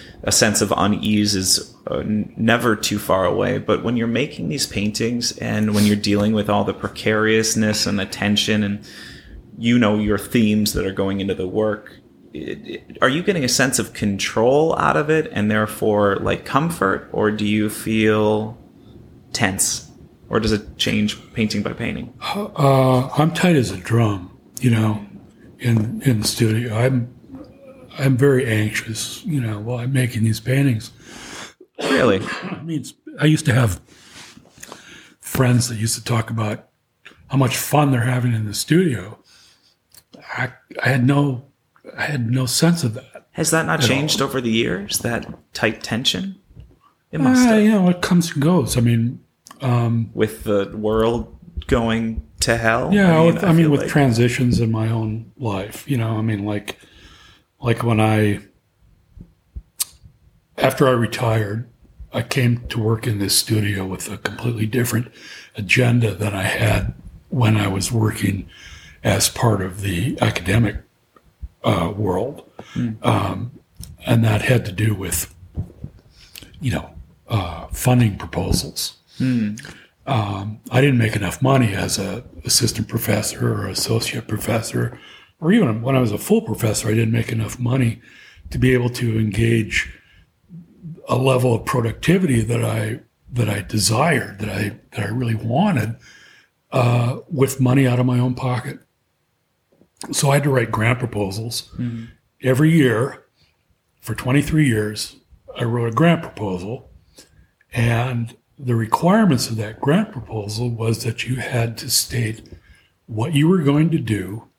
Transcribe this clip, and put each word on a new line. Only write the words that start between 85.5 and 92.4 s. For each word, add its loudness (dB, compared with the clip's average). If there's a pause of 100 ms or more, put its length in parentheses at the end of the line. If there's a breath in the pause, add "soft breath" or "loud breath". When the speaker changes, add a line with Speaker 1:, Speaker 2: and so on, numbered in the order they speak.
Speaker 2:
even 4
when 0
I 4
was 2
a -2
full 2
professor, -2
I 2
didn't 2
make 0
enough -4
money 0 (480 loud breath)
to -6
be 4
able 2
to -2
engage 0 (1200 loud breath)
a 2
level 2
of -2
productivity 0